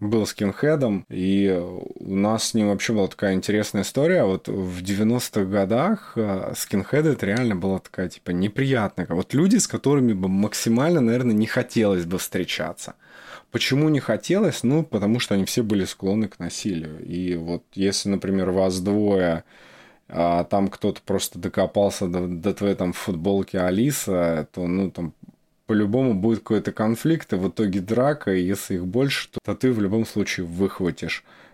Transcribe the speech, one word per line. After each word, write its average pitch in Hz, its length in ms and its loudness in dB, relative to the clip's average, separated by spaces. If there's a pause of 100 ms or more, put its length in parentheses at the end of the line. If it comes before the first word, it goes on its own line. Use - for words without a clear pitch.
был 104 260 2
скинхедом, 107 800 0
и 95 520 2
у 90 540 -8
нас 107 340 0
с - 60 -4
ним 107 140 2
вообще 101 240 0
была 98 160 2
такая 98 260 -2
интересная 101 480 0
история. 156 420 2
Вот 95 240 0
в 92 340 -4
девяностых 107 680 0
годах, 110 680 0
э, 104 380 -2
скинхеды — 135 560 0
это 117 160 -2
реально 110 300 0
была 92 220 -2
такая, - 300 -6
типа, - 220 -10
неприятная. 104 760 0
Вот 85 260 -2
люди, 190 220 4
с 185 100 2
которыми 131 460 2
бы 95 160 0
максимально, 117 720 2
наверное, 120 340 2
не 107 120 4
хотелось 104 580 2
бы 87 140 -2
встречаться. - 760 -6 (560)
Почему 135 380 2
не 151 120 2
хотелось? 175 640 0
Ну, 143 180 2
потому 110 380 0
что - 140 -2
они 98 100 2
все - 180 0
были 104 220 2
склонны 98 440 -2
к - 100 -20
насилию. 80 680 -6
И 90 320 -4
вот 82 260 -6 (120)
если, 98 340 0
например, 95 420 0
вас 92 300 2
двое, 95 640 2 (640)
а 85 360 2
там 98 240 2
кто-то 101 360 -4
просто 95 340 -4
докопался 98 680 0
до, 90 200 -2
до 90 280 -2
твоей 101 200 0
там 90 180 -2
футболки 98 640 -2
Алиса, 90 960 0
то, 90 140 -6
ну, 92 240 0
там 85 240 -8 (520)
по-любому 110 480 2
будет 107 260 0
какой-то 104 320 0
конфликт, 117 600 0
и 104 40 2
в 92 120 0
итоге 98 320 0
драка, 117 540 0
и 92 80 2
если 95 320 -2
их 90 120 -4
больше, 127 440 -2
то, - 120 -10
то 104 120 -4
ты 127 180 2
в 110 80 0
любом 104 240 0
случае 95 420 -4
выхватишь. 87 800 -2 (300)